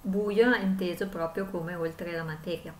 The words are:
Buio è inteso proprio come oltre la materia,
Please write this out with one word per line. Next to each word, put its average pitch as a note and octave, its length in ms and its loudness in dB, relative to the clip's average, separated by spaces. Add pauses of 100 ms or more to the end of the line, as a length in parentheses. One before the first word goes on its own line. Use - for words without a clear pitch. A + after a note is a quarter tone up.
Buio G#3 540 4
è G#3+ 60 0
inteso F#3+ 480 0
proprio F3 360 -2
come F3+ 300 -4
oltre E3+ 380 -4
la E3 100 -4
materia, D#3+ 580 -6